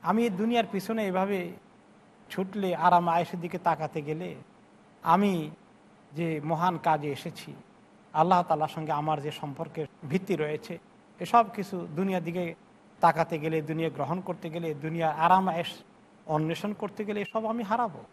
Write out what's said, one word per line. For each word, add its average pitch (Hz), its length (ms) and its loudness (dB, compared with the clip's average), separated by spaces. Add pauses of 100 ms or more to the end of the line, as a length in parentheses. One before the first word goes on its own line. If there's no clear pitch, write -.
আমি 208 220 4
এই 240 60 2
দুনিয়ার 220 420 2
পিছনে 214 340 -2
এভাবে 185 460 0 (760)
ছুটলে, 190 460 -2
আরাম 175 320 6
আয়েশের 170 320 0
দিকে 175 180 -6
তাকাতে 160 440 -2
গেলে, 156 340 -8 (680)
আমি 170 460 4 (640)
যে 160 300 -2
মহান 165 340 0
কাজে 151 340 2
এসেছি, 147 420 -10 (600)
আল্লাহ 175 300 6
তাআলার 156 240 0
সঙ্গে 156 240 -6
আমার 151 300 0
যে 147 100 -6
সম্পর্কের 151 560 -8 (220)
ভিত্তি 185 260 0
রয়েছে, 151 420 -4 (420)
এসব 226 340 4
কিছু 180 420 -6
দুনিয়ার 185 280 0
দিকে 170 320 -4 (440)
তাকাতে 165 400 4
গেলে, 160 220 0
দুনিয়া 160 280 -2
গ্রহণ 147 320 -4
করতে 175 280 -8
গেলে, 165 240 -4
দুনিয়ার 160 460 -2
আরাম 185 280 6
আয়েশ 165 280 -2 (500)
অন্বেষণ 160 480 0
করতে 208 320 -6
গেলে, 208 160 -4
এসব 220 240 -4
আমি 226 180 -2
হারাবো 214 360 -2 (140)